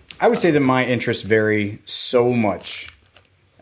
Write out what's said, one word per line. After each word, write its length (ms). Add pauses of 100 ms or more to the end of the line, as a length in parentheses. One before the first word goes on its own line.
(200)
I 80
would 100
say 140
that 80
my 240
interests 400
vary 600
so 480
much, 560 (720)